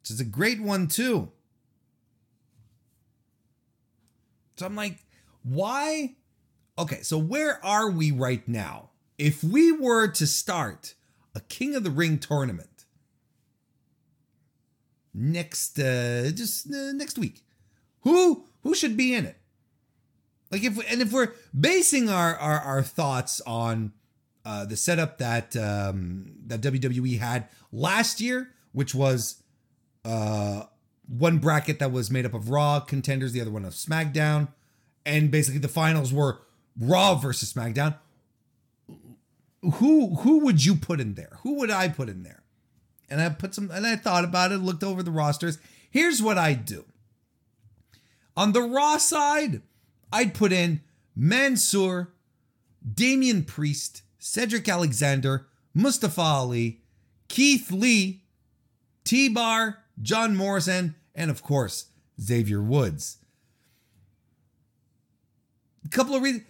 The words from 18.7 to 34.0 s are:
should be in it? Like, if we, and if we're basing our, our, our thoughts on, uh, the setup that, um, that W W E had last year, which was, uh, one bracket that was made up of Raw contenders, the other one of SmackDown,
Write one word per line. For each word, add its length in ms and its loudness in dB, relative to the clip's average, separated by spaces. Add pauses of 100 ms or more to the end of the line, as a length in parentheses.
should 200 -2
be 160 2
in 140 0
it? 100 -12 (1160)
Like, 100 -4
if 140 -2
we, 100 -8
and 160 -2
if 100 -2
we're 220 0 (240)
basing 500 2
our, 280 2
our, 240 0
our 240 -2
thoughts 600 -2
on, 480 -4 (520)
uh, 200 -8
the 120 -8
setup 420 -2
that, 380 -4
um, 800 -4 (100)
that 140 -8
W 200 0
W 260 -2
E 100 -2
had 320 -4 (240)
last 480 -2
year, 340 -4 (160)
which 240 -4
was, 480 0 (640)
uh, 580 -2 (460)
one 300 2
bracket 420 0
that 100 0
was 180 -2
made 160 0
up 100 -4
of 160 -6
Raw 280 2
contenders, 540 -4
the 80 -2
other 100 -6
one 140 -6
of 80 -10
SmackDown, 760 0 (560)